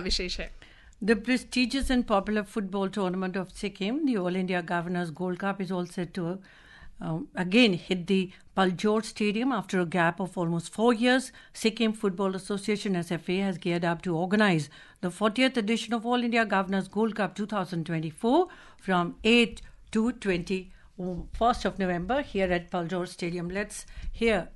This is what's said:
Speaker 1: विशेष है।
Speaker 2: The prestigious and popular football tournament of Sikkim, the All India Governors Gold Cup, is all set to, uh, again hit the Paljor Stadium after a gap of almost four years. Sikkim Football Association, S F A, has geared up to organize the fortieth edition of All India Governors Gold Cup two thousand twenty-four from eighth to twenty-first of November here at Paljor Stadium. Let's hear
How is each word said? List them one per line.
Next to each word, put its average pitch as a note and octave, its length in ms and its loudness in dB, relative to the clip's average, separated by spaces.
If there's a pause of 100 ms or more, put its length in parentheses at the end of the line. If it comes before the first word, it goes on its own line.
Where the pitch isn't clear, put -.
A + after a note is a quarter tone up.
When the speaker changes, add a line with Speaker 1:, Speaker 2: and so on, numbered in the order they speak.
Speaker 1:
विशेष F3+ 320 -4
है। E3+ 100 -10 (520)
Speaker 2:
The G#3+ 140 4 (120)
prestigious B3+ 680 0
and B3 140 2
popular G#3+ 360 2
football G3 460 -4
tournament F#3 480 -2
of F#3 240 -6
Sikkim, G#3 440 -2
the B3 120 2
All F3+ 240 0
India F3+ 200 0
Governors F3 480 -2 (120)
Gold F3+ 180 -2
Cup, G3 220 -4
is F3+ 100 -4
all F3+ 220 -2
set F3 240 -6
to, F3 200 -2 (640)
uh, E3 180 -4 (160)
again F#3+ 380 4 (120)
hit F3 220 -2
the F#3+ 120 4 (380)
Paljor G#3 460 2
Stadium A3 480 -2
after F#3+ 280 -2
a F3+ 60 2
gap F3 400 2
of F#3+ 120 -8
almost E3+ 360 -2
four A#3 200 4
years. B3 380 2 (220)
Sikkim A3 500 0
Football F#3+ 380 0
Association, G3+ 540 -2
S E3+ 160 -2
F E3 180 -4
A, F#3 100 0
has G3 180 0
geared E3+ 360 0
up E3 100 -4
to F3 120 0
organize F3+ 540 4 (320)
the F3+ 100 -2
fortieth B3 460 2
edition A3+ 360 0
of A3+ 120 -2
All A#3+ 240 2
India A3+ 160 4
Governors F#3+ 420 0
Gold G#3+ 280 0
Cup F#3+ 200 -2
two G#3 220 -6
thousand E3+ 340 -4
twenty-four A3+ 560 2 (300)
from F3 360 0 (100)
eighth A#3 380 4 (300)
to A3 140 2 (240)
twenty-first F#3 1400 -2
of F#3 140 -2
November F#3 420 0
here G3 280 -2 (120)
at E3+ 100 -18
Paljor F3 340 -2 (120)
Stadium. F3 420 -4
Let's - 260 -8 (380)
hear G#3 320 4